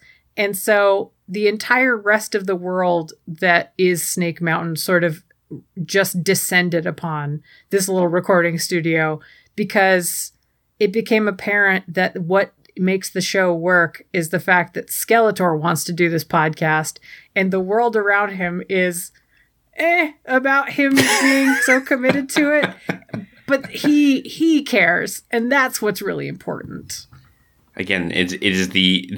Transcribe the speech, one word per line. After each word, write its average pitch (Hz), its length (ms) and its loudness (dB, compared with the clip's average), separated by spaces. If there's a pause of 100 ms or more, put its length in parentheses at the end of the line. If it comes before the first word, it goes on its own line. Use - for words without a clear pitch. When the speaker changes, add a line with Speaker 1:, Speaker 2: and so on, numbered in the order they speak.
(380)
Speaker 1:
And 202 180 -2
so 202 560 2 (160)
the 208 200 0
entire 247 500 0
rest 208 380 0
of 196 120 -4
the 190 80 0
world 180 580 -2 (140)
that 175 500 0
is 180 300 2
Snake 170 340 -4
Mountain 165 360 -2
sort 175 260 2
of 165 200 -2 (600)
just 185 400 0
descended 175 640 0
upon 151 560 -6 (280)
this 196 180 0
little 185 200 2
recording 170 500 2
studio, 160 640 -2 (360)
because 190 800 0 (460)
it 208 120 2
became 214 360 0
apparent 196 640 0
that 185 240 -2
what 190 360 0 (240)
makes 190 320 0
the 185 120 -4
show 185 320 0
work 170 580 0
is 165 180 -2
the 180 100 -2
fact 180 340 0
that - 160 -8
Skeletor 202 680 2
wants 160 280 -2
to 180 80 -6
do 170 160 2
this 165 160 -2
podcast, 156 720 0 (380)
and 190 160 0
the 190 80 0
world 220 360 0
around 202 360 2
him 180 360 -4
is, 180 440 -2 (680)
eh, 330 340 2 (140)
about 269 460 0
him 277 220 2 (280)
being 269 400 2
so 262 180 2
committed 262 520 -2
to 294 200 0
it. 285 180 0 (760)
But 269 220 -2
he, 294 520 2
he 311 420 0
cares, 180 580 0 (100)
and 240 200 0
that's 262 300 0
what's 208 200 -2
really 165 260 -6
important. - 800 -12 (720)
Speaker 2:
Again, 92 340 -2
it, 90 220 0
it - 80 -10
is 92 280 0
the, 92 480 2